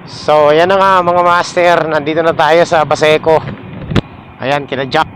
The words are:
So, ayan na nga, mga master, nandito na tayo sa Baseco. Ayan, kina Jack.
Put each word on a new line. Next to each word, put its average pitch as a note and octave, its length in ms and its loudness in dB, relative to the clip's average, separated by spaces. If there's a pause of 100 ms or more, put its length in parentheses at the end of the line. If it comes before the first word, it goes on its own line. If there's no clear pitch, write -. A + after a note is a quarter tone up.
So, D3+ 480 2
ayan E3 160 4
na G3 100 2
nga, F#3+ 220 2
mga F3 240 0
master, F3 540 2 (100)
nandito D#3 340 -2
na D#3+ 140 0
tayo D#3+ 280 2
sa D#3 200 0
Baseco. D#3 560 0 (960)
Ayan, C#3+ 260 -4
kina C3+ 220 -6
Jack. C#3 300 -2